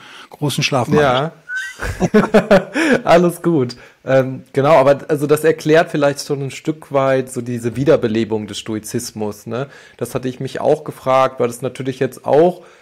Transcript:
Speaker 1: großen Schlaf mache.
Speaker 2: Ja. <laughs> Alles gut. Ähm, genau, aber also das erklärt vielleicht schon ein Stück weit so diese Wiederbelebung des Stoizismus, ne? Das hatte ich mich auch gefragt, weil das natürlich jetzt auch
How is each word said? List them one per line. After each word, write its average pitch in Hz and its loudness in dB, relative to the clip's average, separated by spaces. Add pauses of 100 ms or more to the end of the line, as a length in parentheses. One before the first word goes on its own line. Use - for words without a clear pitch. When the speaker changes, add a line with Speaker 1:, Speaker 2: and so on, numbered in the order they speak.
(300)
Speaker 1:
großen 147 -4
Schlaf 127 0
mache. 147 2
Speaker 2:
Ja. 139 0 (680)
<laughs> 214 2
Alles 170 2
gut. 143 0 (280)
Ähm, 131 0 (100)
genau, 139 2
aber 135 6 (100)
also 147 -2
das 147 2
erklärt 156 2
vielleicht 143 -2
schon 139 -6
ein 135 -8
Stück 156 -8
weit 135 0
so 123 -8
diese 120 -6
Wiederbelebung 113 0
des 98 -12
Stoizismus, 107 -8
ne? 117 -8 (300)
Das 120 -10
hatte 127 -6
ich 127 -10
mich 131 -8
auch 151 0
gefragt, 131 -2
weil 123 0
das 120 -10
natürlich 131 -8
jetzt - -4
auch 160 2 (200)